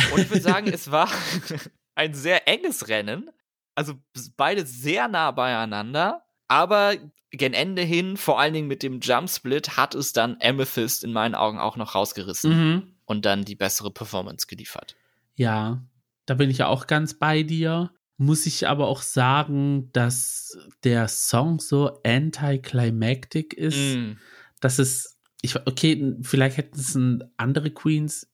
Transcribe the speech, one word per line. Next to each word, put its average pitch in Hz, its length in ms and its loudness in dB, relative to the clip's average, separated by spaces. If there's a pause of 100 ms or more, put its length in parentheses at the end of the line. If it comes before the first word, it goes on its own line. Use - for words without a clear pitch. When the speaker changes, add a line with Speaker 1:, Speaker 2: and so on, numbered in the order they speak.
(140)
Speaker 1:
Und 190 80 4
ich 180 80 -2
würd 202 140 2
sagen, 208 240 2
Speaker 2:
<laughs> 175 60 0
Speaker 1:
es 147 180 -8
war 160 180 4 (420)
<laughs> - 440 -14
ein 151 180 -2
sehr 151 340 0
enges 254 400 0
Rennen. 110 440 -2 (420)
Also 147 220 -4 (200)
s-, 123 220 -14
beide 170 280 0
sehr 147 420 -2
nah 160 240 0
beieinander. 123 920 -2 (240)
Aber 202 460 4 (380)
gen 131 220 0
Ende 180 280 0
hin, 175 340 0
vor 143 240 2
allen 151 140 2
Dingen 151 140 -2
mit 135 160 -4
dem 131 180 -6
Jump-Split, 131 760 -2
hat - 180 0
es - 180 -4
dann 120 280 2
Amethyst 127 640 0
in 117 100 -6
meinen 110 220 0
Augen 107 220 -2
auch 110 200 -4
noch 107 180 -8
rausgerissen 101 560 0 (240)
Speaker 2:
Mhm. 190 200 -6 (100)
Speaker 1:
und 107 200 -2
dann 101 180 2
die 101 120 -10
bessere 98 360 -2
Performance 101 540 -8
geliefert. - 500 -16 (400)
Speaker 2:
Ja, 113 480 0 (440)
da 131 80 0
bin 135 160 4
ich 131 80 -2
ja - 80 2
auch 127 180 0
ganz 156 300 0
bei 156 260 2
dir. 160 500 -2 (260)
Muss 151 280 4
ich - 240 -2
aber 139 180 2
auch 135 140 -2
sagen, 139 880 2
dass - 680 -2 (280)
der 117 240 4
Song 156 500 0
so 143 400 0 (600)
anticlimactic 123 920 0
ist, 156 220 -2 (220)
Speaker 1:
Mm. 110 160 -4 (480)
Speaker 2:
dass 127 180 2
es, - 400 -2 (220)
ich, - 140 -4 (120)
okay, - 260 2
n-, 131 300 -2
vielleicht 135 340 2
hätten - 220 -6
es 131 160 -4
n-, 127 280 2 (140)
andere 139 340 0
Queens 151 640 -2